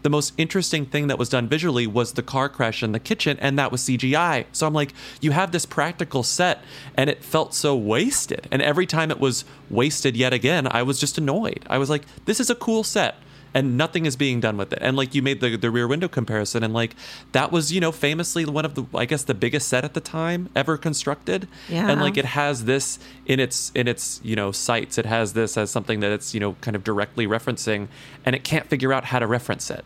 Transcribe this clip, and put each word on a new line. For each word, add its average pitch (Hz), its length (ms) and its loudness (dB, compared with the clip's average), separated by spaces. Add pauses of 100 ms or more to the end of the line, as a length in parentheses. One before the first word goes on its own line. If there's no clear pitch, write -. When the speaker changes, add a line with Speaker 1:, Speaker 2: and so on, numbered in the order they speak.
Speaker 1:
The 147 60 4
most 147 280 2
interesting 160 480 0
thing 147 220 0
that 139 100 0
was 120 120 0
done 123 180 2
visually 139 400 2
was 117 260 0
the - 80 -2
car 135 280 0
crash 117 340 -2
in 110 80 0
the 107 80 0
kitchen, - 400 -2
and 139 180 2
that 135 140 2
was 127 100 -2
C 127 160 0
G 131 180 2
I. 156 360 2
So - 160 0
I'm 151 60 0
like, 147 200 0 (260)
you 156 120 2
have 175 200 2
this 170 140 0
practical 156 560 -2
set, 175 400 0 (340)
and 135 140 4
it - 140 -4
felt - 320 0
so 143 200 2
wasted. 123 760 0
And 135 100 2
every 151 240 2
time 160 240 0
it - 100 -2
was 131 260 0 (240)
wasted 131 460 2
yet 127 180 4
again, 131 360 2
I 120 140 2
was 135 160 0
just - 180 -2
annoyed. 156 500 -2
I 131 120 2
was 135 100 0
like, 147 140 0 (220)
"This 226 140 0
is 247 120 0
a 233 40 2
cool 226 280 0
set." 185 320 0 (360)
And 131 280 2
nothing 165 260 0
is 139 100 0
being 131 240 2
done 110 180 0
with 98 160 -2
it. - 60 -4
And, 131 160 2
like, 135 200 0
you 135 80 4
made 135 180 0
the, 120 160 2
the 113 140 2
Rear 120 160 2
Window 160 200 0
comparison, 110 560 0
and, 110 80 0
like, 113 240 0 (360)
that 135 200 2
was, 160 220 0
you 185 80 2
know, 165 100 2
famously 160 540 0
one 151 180 -2
of 147 120 -4
the, 127 180 -4
I 120 120 0
guess, 143 180 -2
the 131 100 0
biggest 123 340 0
set 127 160 2
at 147 120 -6
the 160 40 -2
time 170 560 -4
ever 147 220 2
constructed. 160 720 -2 (200)
Speaker 2:
Yeah. 170 220 0
Speaker 1:
And, 143 100 4
like, 143 160 2
it 135 100 2
has 135 400 -2
this 135 340 0 (260)
in 131 140 2
its, - 340 -2
in 123 140 2
its, - 360 -4
you 110 120 -2
know, 101 160 0
sights. - 480 -2
It 107 80 -2
has 110 260 0
this 110 240 0
as 104 140 0
something 107 300 -2
that 101 100 2
it's, 104 240 -4
you 110 40 0
know, 101 220 -2
kind 110 140 -4
of 95 80 -2
directly 107 420 0
referencing, 107 640 -2 (360)
and 127 120 2
it - 80 -6
can't 156 240 -2
figure 135 260 2
out 127 120 2
how 127 120 -2
to 120 80 2
reference 120 460 -2
it. - 140 -8